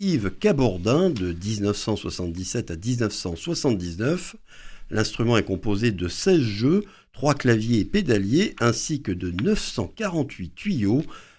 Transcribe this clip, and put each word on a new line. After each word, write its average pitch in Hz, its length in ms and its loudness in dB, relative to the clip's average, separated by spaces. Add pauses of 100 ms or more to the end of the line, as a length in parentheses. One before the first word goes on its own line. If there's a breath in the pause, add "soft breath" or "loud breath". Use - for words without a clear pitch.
Yves 160 380 0
Cabourdin 135 720 4
de 95 240 -2
dix-neuf 101 440 0
cent 107 200 -2
soixante-dix-sept 90 760 -6
à 85 40 -6
dix-neuf 113 360 0
cent 85 240 -6
soixante-dix-neuf. 117 960 -2 (560 loud breath)
L'instrument 110 480 2
est 90 60 2
composé 101 480 0
de 87 160 -2
seize 175 340 2
jeux, 120 420 2 (280 loud breath)
trois 139 220 2
claviers 117 440 4
et 98 60 2
pédaliers, 135 760 2
ainsi 120 440 0
que 98 100 -4
de 92 180 -4
neuf 139 300 0
cent - 260 -4
quarante-huit 156 680 -6
tuyaux. 131 500 0 (340 loud breath)